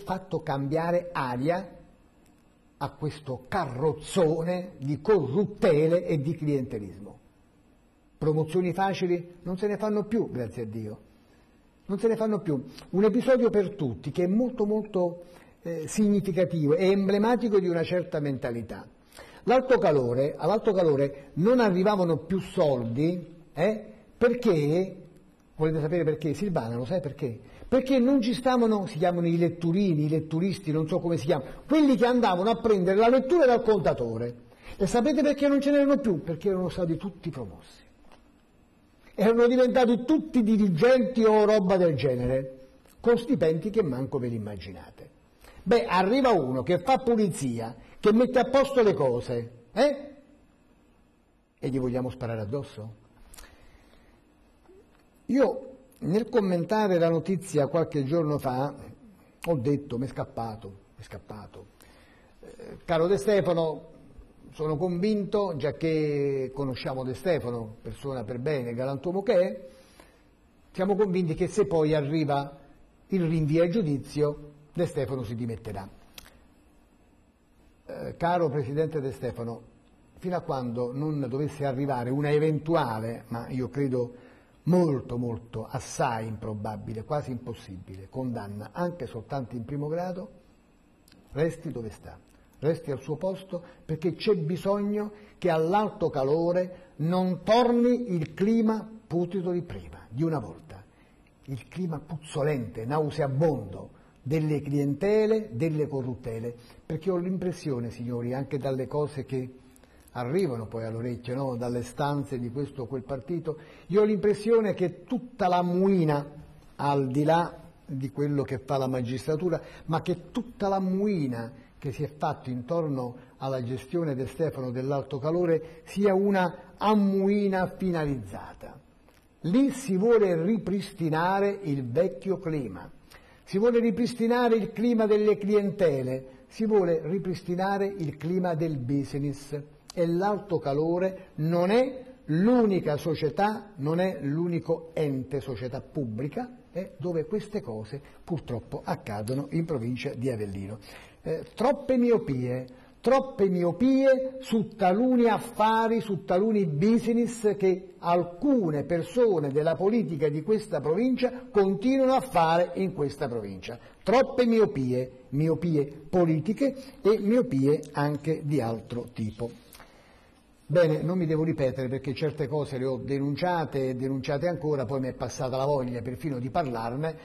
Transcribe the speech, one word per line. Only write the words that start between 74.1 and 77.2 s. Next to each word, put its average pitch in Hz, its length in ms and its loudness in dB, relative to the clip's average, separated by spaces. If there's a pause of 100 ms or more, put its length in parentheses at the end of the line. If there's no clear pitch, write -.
De 175 80 2
Stefano 135 380 -4
si 110 100 -6
dimetterà. 110 560 -8 (2000)